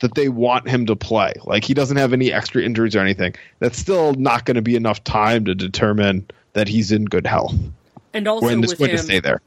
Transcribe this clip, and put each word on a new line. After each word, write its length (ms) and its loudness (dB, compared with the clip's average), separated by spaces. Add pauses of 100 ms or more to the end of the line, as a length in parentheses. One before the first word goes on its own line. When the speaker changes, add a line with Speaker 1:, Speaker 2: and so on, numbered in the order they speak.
Speaker 1:
that 140 0
they 140 2
want 400 0
him 180 2
to 100 0
play, 360 -2 (120)
like, 200 -2
he 100 0
doesn't 220 0
have 160 2
any 200 2
extra 300 -2
injuries 340 0
or 40 4
anything, 340 0 (260)
that's 180 -2
still 360 0
not 300 0
gonna 180 0
be 120 2
enough 300 0
time 400 2
to 100 0
determine 720 0 (280)
that 140 0
he's 220 0
in 140 2
good 220 0
health. 280 -2 (580)
Speaker 2:
And 160 -4
also 180 0
Speaker 1:
When 160 2
is 80 2
Speaker 2:
with 80 -8
Speaker 1:
going 140 2
to 40 -2
Speaker 2:
him, 80 -4
Speaker 1:
stay 140 0
there. 280 0